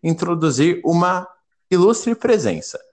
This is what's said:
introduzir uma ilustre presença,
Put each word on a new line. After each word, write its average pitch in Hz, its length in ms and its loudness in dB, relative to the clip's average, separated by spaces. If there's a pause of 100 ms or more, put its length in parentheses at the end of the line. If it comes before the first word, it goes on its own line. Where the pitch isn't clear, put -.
introduzir 165 800 0
uma 180 420 0 (420)
ilustre 220 460 2
presença, 127 680 -2 (120)